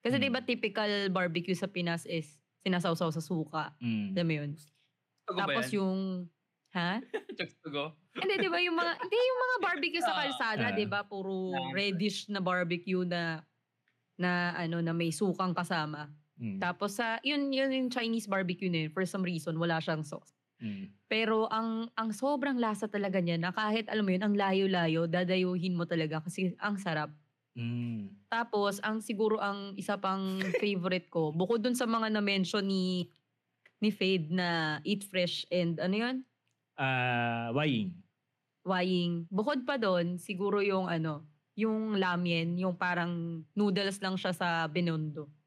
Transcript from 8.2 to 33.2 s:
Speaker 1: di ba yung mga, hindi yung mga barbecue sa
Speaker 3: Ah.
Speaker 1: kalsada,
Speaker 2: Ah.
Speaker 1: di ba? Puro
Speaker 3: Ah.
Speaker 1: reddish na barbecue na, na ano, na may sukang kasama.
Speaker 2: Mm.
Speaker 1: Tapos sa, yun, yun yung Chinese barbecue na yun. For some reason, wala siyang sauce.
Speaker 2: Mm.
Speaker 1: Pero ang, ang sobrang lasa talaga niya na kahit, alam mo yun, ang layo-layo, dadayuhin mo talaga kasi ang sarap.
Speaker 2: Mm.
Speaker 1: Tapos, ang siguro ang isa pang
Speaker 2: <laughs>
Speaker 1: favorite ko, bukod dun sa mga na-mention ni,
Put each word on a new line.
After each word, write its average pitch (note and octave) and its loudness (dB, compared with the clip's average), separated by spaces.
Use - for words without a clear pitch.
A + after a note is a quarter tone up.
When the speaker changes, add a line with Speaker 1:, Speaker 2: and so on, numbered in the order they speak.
Speaker 1:
di F#4+ 2
ba F4 0
yung F4+ 2
mga, E4+ 0
hindi A#4+ -2
yung B4 4
mga B4+ 2
barbecue F4 0
sa F4+ 2
Speaker 3:
Ah. F#4 0
Speaker 1:
kalsada, B3 -2
Speaker 2:
Ah. A3 0
Speaker 1:
di G#3+ 0
ba? G3+ -4
Puro F#3+ -4
Speaker 3:
Ah. F3 -2
Speaker 1:
reddish G3 -2
na G3 -2
barbecue F3+ 0
na, E3+ -4
na F3 2
ano, E3+ -2
na E3 2
may E3+ 0
sukang F#3 0
kasama. D3+ -2
Speaker 2:
Mm. A2 -6
Speaker 1:
Tapos F#3+ -2
sa, A3+ -2
yun, C#4+ 0
yun C4+ 2
yung C4 0
Chinese A3+ 0
barbecue F#3+ -2
na E3+ 2
yun. D#3 -2
For F#3 0
some F#3+ -4
reason, F3 -2
wala E3 2
siyang D#3+ -2
sauce. - -10
Speaker 2:
Mm. G2 -6
Speaker 1:
Pero A3 2
ang, A3+ -2
ang A3+ -2
sobrang C4+ 0
lasa G#3+ 0
talaga G3+ 0
niya E3+ 2
na E3+ 0
kahit, G#3+ 0
alam G#3+ 0
mo G3 2
yun, F#3 2
ang G#3 2
layo-layo, F#3+ 4
dadayuhin F3+ 2
mo F3 0
talaga D#3+ 0
kasi F3 -2
ang G#3 -2
sarap. D#3 -2
Speaker 2:
Mm. A#2 -4
Speaker 1:
Tapos, G3+ 0
ang G#3+ -2
siguro A3 0
ang G3+ -6
isa G3+ -4
pang F#3+ -2
Speaker 2:
<laughs> F#3+ 0
Speaker 1:
favorite F3+ 0
ko, D#3+ 0
bukod F#3 2
dun B3 0
sa B3 0
mga A3 0
na-mention G3+ 2
ni, F#3 0